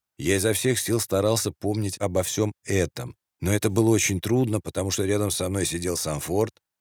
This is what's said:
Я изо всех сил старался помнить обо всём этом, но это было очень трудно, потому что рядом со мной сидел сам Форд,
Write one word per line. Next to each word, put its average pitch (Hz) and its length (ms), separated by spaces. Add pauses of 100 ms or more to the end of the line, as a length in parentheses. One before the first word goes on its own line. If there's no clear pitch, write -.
(160)
Я 127 200
изо 104 160
всех 123 260
сил 113 220
старался 101 500
помнить 104 480
обо 92 240
всём 107 300 (120)
этом, - 520 (240)
но 98 120
это 107 160
было 110 220
очень 101 300
трудно, 113 400
потому 95 320
что 101 120
рядом 104 280
со 92 160
мной 95 180
сидел 87 300
сам 76 240
Форд, 104 340 (260)